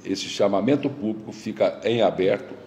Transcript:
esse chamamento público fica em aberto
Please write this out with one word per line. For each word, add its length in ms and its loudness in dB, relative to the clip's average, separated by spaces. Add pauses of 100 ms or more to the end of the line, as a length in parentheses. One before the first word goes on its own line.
esse 200 -4
chamamento 680 2
público 400 -6
fica 520 -2
em 200 2
aberto 500 2 (140)